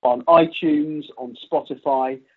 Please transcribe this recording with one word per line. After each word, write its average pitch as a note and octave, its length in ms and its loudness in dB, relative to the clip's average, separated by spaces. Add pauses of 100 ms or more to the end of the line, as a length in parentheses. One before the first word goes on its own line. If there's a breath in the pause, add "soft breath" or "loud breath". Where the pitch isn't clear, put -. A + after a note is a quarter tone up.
on B2 220 0
iTunes, D#3 800 2 (120)
on B2 200 -14 (120)
Spotify, C3+ 680 -4 (180 soft breath)